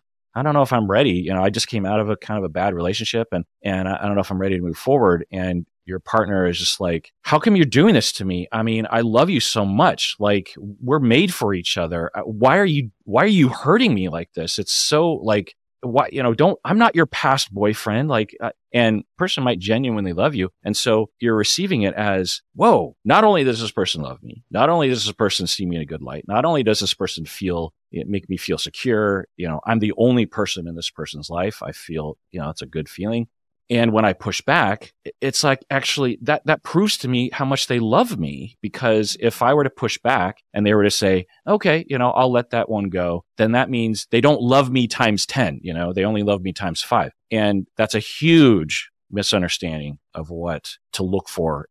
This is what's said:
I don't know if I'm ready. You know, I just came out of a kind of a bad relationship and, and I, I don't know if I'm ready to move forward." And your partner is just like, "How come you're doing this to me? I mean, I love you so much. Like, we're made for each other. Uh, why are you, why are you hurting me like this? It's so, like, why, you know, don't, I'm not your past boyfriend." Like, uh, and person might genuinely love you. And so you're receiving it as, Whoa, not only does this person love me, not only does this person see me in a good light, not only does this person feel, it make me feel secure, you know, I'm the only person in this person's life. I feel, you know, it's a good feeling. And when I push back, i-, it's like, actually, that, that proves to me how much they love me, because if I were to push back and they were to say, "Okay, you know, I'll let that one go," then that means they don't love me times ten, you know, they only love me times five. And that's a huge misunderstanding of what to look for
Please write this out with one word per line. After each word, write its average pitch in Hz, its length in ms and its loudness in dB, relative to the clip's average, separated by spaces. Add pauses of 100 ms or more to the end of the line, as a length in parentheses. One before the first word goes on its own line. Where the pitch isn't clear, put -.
(360)
I 127 80 -2
don't 147 100 0
know 143 80 4
if 127 100 -2
I'm 110 160 2
ready. 113 260 4
You 87 200 -2
know, 92 80 0
I 98 80 4
just 104 160 -2
came 104 200 -4
out 107 120 0
of 104 100 0
a 107 80 -2
kind 107 220 -8
of 95 60 -4
a 87 40 -4
bad 90 260 -2
relationship 104 580 -2
and, 87 120 -2 (200)
and 95 240 -2
I, 95 120 -4
I 101 60 -4
don't 101 80 -2
know 101 60 0
if 95 100 -2
I'm 95 100 -4
ready 95 160 -2
to 87 60 -4
move 85 160 -6
forward." 107 540 2
And 92 340 -4 (200)
your 92 120 -8
partner 98 480 0
is 87 100 0
just 90 240 -4
like, 85 300 -4 (120)
"How 151 180 2
come 208 160 4
you're 170 80 6
doing 151 300 4
this 110 180 0
to 104 120 -8
me? 90 280 -4
I 110 100 -2
mean, 113 260 -2
I 117 120 0
love 117 280 2
you 160 120 0
so 107 240 0
much. 110 560 0
Like, 104 360 0
we're 123 440 -4
made 143 340 4
for 104 180 -2
each 87 240 -4
other. 85 380 -4
Uh, 104 60 -6
why 123 380 2
are 202 80 2
you, 143 240 0 (140)
why 117 200 2
are - 20 4
you 180 220 6
hurting 185 440 2
me 92 160 -2
like 82 260 -10
this? 85 260 -6
It's 95 120 -6
so, 156 420 0
like, 104 420 -2 (240)
why, 120 320 0
you 139 100 -4
know, 117 120 2
don't, 165 300 2
I'm 180 140 0
not 226 160 4
your 165 120 4
past 131 460 0
boyfriend." 107 560 0
Like, 110 320 -2
uh, 110 100 -6 (200)
and 113 320 2 (140)
person 175 280 -2
might 120 160 0
genuinely 107 520 -2
love 120 220 0
you. 92 160 -2 (120)
And 104 140 -4
so 110 320 2 (120)
you're 117 140 2
receiving 135 480 0
it 98 120 0
as, 98 480 -2 (120)
Whoa, 170 480 2
not 175 220 4
only 196 180 4
does 117 200 0
this 110 80 -6
person 90 320 -4
love 65 200 -12
me, - 280 -18
not 113 180 2
only 160 220 2
does 110 160 -2
this 104 80 -6
person 98 320 0
see - 180 -4
me 87 120 -4
in 82 60 -4
a 73 40 -10
good 73 160 -10
light, 67 260 -12
not 110 160 0
only 156 180 2
does 107 180 2
this 98 120 -2
person 85 320 -6
feel, 85 480 -6 (200)
it 85 160 -8
make 98 200 -4
me 92 80 -4
feel 82 220 -4
secure, 104 680 -2 (120)
you 85 100 -6
know, 76 160 -6
I'm 113 140 0
the 104 180 0
only 120 300 2
person 92 420 -6
in 85 60 -10
this 85 160 -10
person's 76 400 -12
life. 90 320 -6
I - 100 -10
feel, 78 460 -10 (120)
you 90 100 -10
know, 76 100 -8
it's - 100 -12
a 69 60 -14
good 76 240 -8
feeling. 113 380 -6 (420)
And 117 220 2
when 110 140 4
I 98 80 2
push - 280 -6
back, 131 500 0 (140)
i-, 71 40 -14 (100)
it's - 240 -2
like, 135 260 0
actually, 135 520 -2
that, 143 240 0
that 151 160 0
proves 202 360 0
to 131 100 -6
me 123 240 0
how 139 120 -4
much 135 220 -2
they 123 140 0
love 143 380 2
me, 71 440 -8
because 110 580 0
if 117 220 0
I 123 120 4
were 147 100 4
to 131 60 0
push - 280 -4
back 107 400 0 (160)
and 104 120 0
they 104 80 4
were 104 100 6
to 104 60 4
say, 95 360 0 (200)
"Okay, 175 400 2
you 135 120 -4
know, 123 140 2
I'll 131 200 2
let 120 180 0
that 117 200 -2
one 101 180 -2
go," 87 360 -4 (120)
then 113 160 2
that 123 160 2
means 113 420 -2
they 117 120 2
don't 147 180 4
love 131 300 4
me 127 160 2
times 110 400 0
ten, 87 360 -2
you 78 120 -8
know, 87 180 -4
they 92 140 0
only 107 160 0
love 101 200 0
me 95 120 -4
times 90 280 -6
five. 95 300 0 (180)
And 104 360 0 (100)
that's 110 180 0
a 110 40 2
huge 123 880 4 (220)
misunderstanding 85 880 -4 (160)
of 80 160 -12
what 85 460 -8 (180)
to - 80 -4
look 95 260 -2
for 78 420 -4